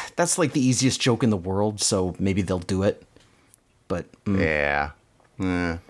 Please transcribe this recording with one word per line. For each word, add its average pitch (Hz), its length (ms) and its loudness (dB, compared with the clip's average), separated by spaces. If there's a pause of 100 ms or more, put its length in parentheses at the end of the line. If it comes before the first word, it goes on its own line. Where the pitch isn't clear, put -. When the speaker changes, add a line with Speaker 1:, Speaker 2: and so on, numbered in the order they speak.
(160)
Speaker 1:
that's, 170 220 0
like, 160 140 0
the 151 120 0
easiest 127 360 2
joke 117 220 2
in 120 80 4
the 107 60 2
world, 101 460 -2
so 92 360 0
maybe 95 240 2
they'll 90 160 0
do 92 240 -2
it. 101 200 0 (840)
But, 87 240 -6 (140)
mm. 98 160 0
Speaker 2:
Yeah. 73 500 0 (480)
Eh. 87 380 -2 (140)